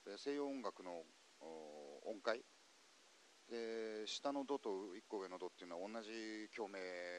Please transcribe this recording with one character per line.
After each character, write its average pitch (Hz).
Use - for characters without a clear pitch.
で、 101
西 143
洋 143
音 139
楽 98
の、 87
お、 76
音 104
階 117
で、 113
下 -
の 139
「ド」 139
と 95
一 110
個 107
上 92
の 92
「ド」 90
っ -
て -
い 90
う -
の 87
は 101
同 113
じ 110
共 113
鳴 98